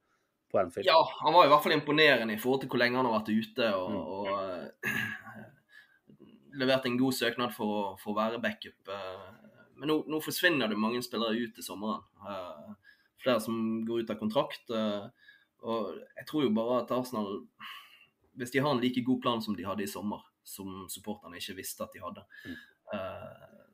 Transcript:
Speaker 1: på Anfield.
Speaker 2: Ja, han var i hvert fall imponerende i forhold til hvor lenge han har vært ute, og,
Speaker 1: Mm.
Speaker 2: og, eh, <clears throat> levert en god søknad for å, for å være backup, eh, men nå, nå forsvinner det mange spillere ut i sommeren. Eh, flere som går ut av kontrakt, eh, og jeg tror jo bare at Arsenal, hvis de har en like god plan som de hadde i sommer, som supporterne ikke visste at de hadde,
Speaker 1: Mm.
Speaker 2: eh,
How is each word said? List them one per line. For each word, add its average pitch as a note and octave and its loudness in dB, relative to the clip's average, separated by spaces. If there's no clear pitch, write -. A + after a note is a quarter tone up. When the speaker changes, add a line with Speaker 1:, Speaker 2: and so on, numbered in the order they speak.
Speaker 1:
på G#2+ 4
Anfield. F2+ -2
Speaker 2:
Ja, E3 8
han D3+ 4
var E3+ 12
i C3+ 6
hvert D3 8
fall F3 2
imponerende C#3+ 6
i - -6
forhold C3 0
til C3 -8
hvor B2 0
lenge B2 4
han B2+ 4
har A2 2
vært G#2+ -2
ute, A2 2
og, F#2 -2
Speaker 1:
Mm. - -4
Speaker 2:
og, F#2 -6
eh, F#2+ -4
<clears throat> - -10
levert C3 2
en B2 0
god C3 4
søknad A#2 0
for A2 -4
å, G#2 0
for G#2 -6
å G#2 0
være A2+ 0
backup, G#2 -6
eh, F#2+ -10
men D3 0
nå, D#3 4
nå D#3 -2
forsvinner C#3+ 2
det G#2 0
mange A#2 0
spillere A2+ -2
ut A#2 -4
i - -12
sommeren. G2 -4
Eh, F2+ -10
flere A#2+ 2
som A2+ -2
går A#2 -2
ut A2 -6
av G#2+ -4
kontrakt, A2 -2
eh, G#2 -2
og G#2+ -4
jeg - -14
tror D3+ 2
jo G#2+ 4
bare A#2+ 2
at A#2+ -4
Arsenal, G#2+ -4
hvis B2+ -8
de C3+ 4
har D3 2
en A#2 2
like B2+ 2
god B2+ 2
plan A#2+ 0
som G#2+ -4
de F2 -8
hadde G2 -2
i G#2 -6
sommer, G2 -6
som F#2+ -12
supporterne F#2 -10
ikke F#2 -10
visste - -10
at - -12
de - -18
hadde, F#2+ -10
Speaker 1:
Mm. - -10
Speaker 2:
eh, F#2 -10